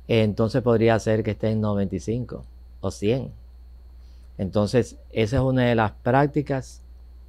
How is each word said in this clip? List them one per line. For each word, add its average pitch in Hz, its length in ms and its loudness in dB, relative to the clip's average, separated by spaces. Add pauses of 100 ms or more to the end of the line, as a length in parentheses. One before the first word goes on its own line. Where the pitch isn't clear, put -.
entonces 113 540 2
podría 113 380 4
ser 110 240 0
que 107 80 -4
esté 110 200 -4
en 110 100 -2
noventa 101 340 -2
y 90 60 -4
cinco 113 420 -6 (380)
o 95 100 -4
cien. 113 400 -4 (1040)
Entonces, 104 640 0 (120)
esa 110 260 0
es 127 40 2
una 127 220 2
de 120 120 4
las 110 180 2
prácticas 139 920 -2 (460)